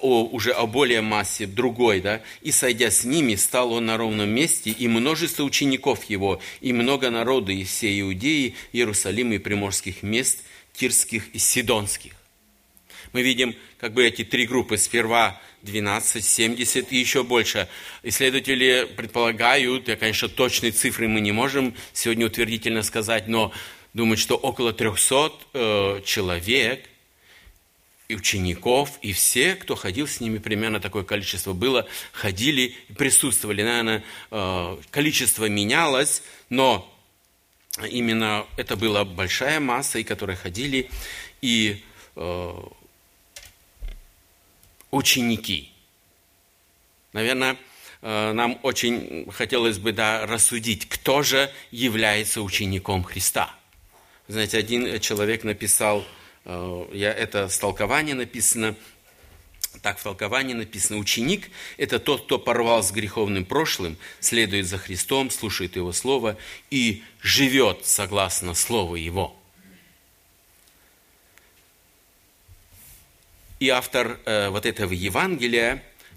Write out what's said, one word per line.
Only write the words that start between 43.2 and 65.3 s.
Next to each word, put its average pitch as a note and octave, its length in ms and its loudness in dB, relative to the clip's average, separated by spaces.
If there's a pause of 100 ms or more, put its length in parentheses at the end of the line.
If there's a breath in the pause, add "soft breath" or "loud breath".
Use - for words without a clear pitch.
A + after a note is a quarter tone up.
ученики. A#2 800 0 (1400)
Наверное, B2+ 440 0 (460 loud breath)
э, G#2+ 300 0
нам A#2+ 320 0
очень A#2+ 640 -2
хотелось A#2 480 0
бы, G#2+ 140 -2
да, A2 340 0
рассудить, A2+ 600 0
кто C#3 340 2
же C#3 300 2 (180 loud breath)
является A2 720 0
учеником F#2+ 640 -2
Христа. - 500 -2 (720 soft breath)
Знаете, G#2+ 320 -2
один A2+ 400 0
человек A2 460 0
написал, G#2 600 0 (400 loud breath)
э, F2+ 480 -8
я, G2+ 200 -2
это G#2 360 -2
с - 100 -4
толкования B2 560 0
написано, A2+ 600 -2 (1080 loud breath)
так G2 180 -2
в - 20 -14
толковании A2 520 -4
написано: G#2+ 440 -4
«Ученик — A#2 520 -2 (260 loud breath)
это C3+ 240 -2
тот, C#3 240 -2
кто B2+ 160 0
порвал A#2 420 4
с F#2 80 0
греховным G2+ 540 -2
прошлым, G2 520 -2 (220 loud breath)
следует G2+ 480 0
за F#2 120 -4
Христом, B2+ 520 -2